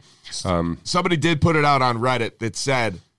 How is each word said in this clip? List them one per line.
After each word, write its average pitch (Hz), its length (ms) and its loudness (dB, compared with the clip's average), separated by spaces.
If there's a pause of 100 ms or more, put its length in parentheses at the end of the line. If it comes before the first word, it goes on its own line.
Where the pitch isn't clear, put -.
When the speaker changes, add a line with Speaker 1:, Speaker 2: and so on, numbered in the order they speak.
(460)
Speaker 1:
Um, 85 380 -2
Speaker 2:
Somebody 180 340 0
did 156 240 0
put 170 140 4
it 147 100 2
out 143 160 4
on 123 160 2
Reddit 117 420 -2
that 113 180 -6
said, 117 420 -2 (200)